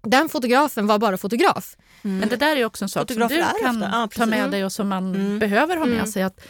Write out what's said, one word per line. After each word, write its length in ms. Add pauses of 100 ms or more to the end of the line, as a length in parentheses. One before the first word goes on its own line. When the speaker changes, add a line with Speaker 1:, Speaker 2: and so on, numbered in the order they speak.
Speaker 1:
den 280
fotografen 580
var 120
bara 180
fotograf. 580 (280)
Speaker 2:
Mm. 140
Speaker 3:
Men 120
det 60
där 160
är 40
ju 100
också 200
en 40
sak 100
som 80
Speaker 2:
Fotografer 280
Speaker 3:
du 60
Speaker 2:
är 240
Speaker 3:
kan 180
Speaker 2:
ofta, 140
ja, 180
Speaker 3:
ta 100
med 140
Speaker 2:
precis. 120
Speaker 3:
dig 140
och 60
som 160
man 280
Speaker 2:
Mm. 240
Speaker 3:
behöver 380
ha 80
med 80
Speaker 1:
Mm. 180
Speaker 3:
sig, 120
att 260